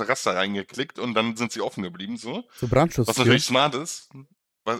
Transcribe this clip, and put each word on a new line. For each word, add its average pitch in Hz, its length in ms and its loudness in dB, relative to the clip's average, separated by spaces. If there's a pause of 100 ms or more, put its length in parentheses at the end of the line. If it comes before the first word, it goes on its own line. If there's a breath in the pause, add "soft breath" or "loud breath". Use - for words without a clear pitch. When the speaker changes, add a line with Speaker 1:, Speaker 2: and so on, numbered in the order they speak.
Speaker 1:
Raster 110 280 2
reingeklickt 101 640 -2
und 120 160 -4
dann 110 220 2
sind 113 160 -4
sie 110 100 -6
offen 101 220 -4
geblieben, 92 340 -8
so. 165 260 -6 (120)
Speaker 2:
So - 120 -4
Brandschutztüren. 127 400 4
Speaker 1:
Was 113 120 0
natürlich 123 260 4
smart 131 300 4
ist, - 340 -8 (560)
was, 113 140 0